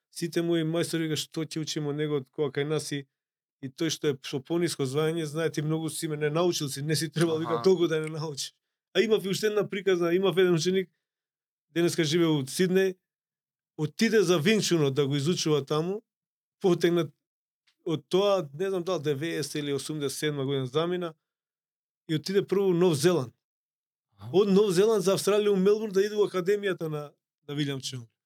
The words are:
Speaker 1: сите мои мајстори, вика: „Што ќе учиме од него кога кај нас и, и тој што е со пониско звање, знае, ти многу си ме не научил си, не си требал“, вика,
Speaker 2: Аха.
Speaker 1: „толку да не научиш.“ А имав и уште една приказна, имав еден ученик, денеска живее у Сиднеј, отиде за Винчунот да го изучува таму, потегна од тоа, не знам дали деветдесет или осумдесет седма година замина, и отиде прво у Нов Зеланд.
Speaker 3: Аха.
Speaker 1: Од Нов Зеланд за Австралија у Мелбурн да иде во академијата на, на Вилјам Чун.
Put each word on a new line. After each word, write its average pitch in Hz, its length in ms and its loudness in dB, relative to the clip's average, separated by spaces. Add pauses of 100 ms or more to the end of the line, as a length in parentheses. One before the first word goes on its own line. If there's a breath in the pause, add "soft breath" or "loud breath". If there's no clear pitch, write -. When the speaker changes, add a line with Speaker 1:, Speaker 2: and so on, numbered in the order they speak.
(120)
Speaker 1:
сите 170 300 -4
мои 170 220 2
мајстори, 165 440 -2
вика: 156 80 -2
„Што - 280 -6
ќе 156 160 -8
учиме 151 320 -4
од 143 40 -4
него 147 340 -2
кога 147 200 -2 (100)
кај 143 80 -2
нас 151 240 -4
и, 143 120 -6 (580)
и 135 80 -8
тој 165 200 -4
што - 240 -4
е 139 120 -12
со 143 140 -6
пониско 165 460 -2
звање, 156 380 -2
знае, 151 280 -4
ти 156 100 -4
многу 160 280 -2
си - 180 -6
ме 151 80 -6
не 151 140 -2
научил 165 380 0
си, 139 140 -10
не 151 140 0
си 151 160 -4
требал“, 160 260 0
вика, 165 160 -4
Speaker 2:
Аха. 135 80 -2
Speaker 1:
„толку 175 260 4
да 156 120 -2
не 156 100 -6
научиш.“ 156 440 -8 (400)
А 175 80 4
имав 214 220 2
и 190 40 -4
уште 196 200 0
една 208 220 0
приказна, 180 440 0
имав 185 240 2
еден 180 160 6
ученик, 185 360 0 (840)
денеска 170 300 2
живее 165 240 2
у 151 180 2
Сиднеј, 185 500 0 (840)
отиде 214 440 2
за 175 160 4
Винчунот 165 560 2
да 143 140 2
го 143 80 -2
изучува 151 500 0
таму, 175 360 -2 (580)
потегна 170 500 2 (760)
од 151 240 -4
тоа, 190 440 2
не 190 160 -4
знам 180 140 -4
дали 170 180 -4
деветдесет 151 540 -4
или 147 180 -4
осумдесет 139 440 -6
седма 147 280 -2
година 135 200 -2
замина, 165 480 -4 (960)
и 160 80 -2
отиде 175 300 0
прво 196 220 2
у 180 60 4
Нов 170 200 4
Зеланд. 139 400 0 (840)
Speaker 3:
Аха. 123 220 0
Speaker 1:
Од 208 100 4
Нов 196 240 6
Зеланд 202 300 4
за 190 120 4
Австралија 208 380 2
у - 20 2
Мелбурн 208 380 2
да 190 100 4
иде 214 140 -4
во 202 100 4
академијата 185 640 -2
на, 147 200 -10 (380)
на 147 60 -8
Вилјам 139 280 -4
Чун. 123 240 -10 (200)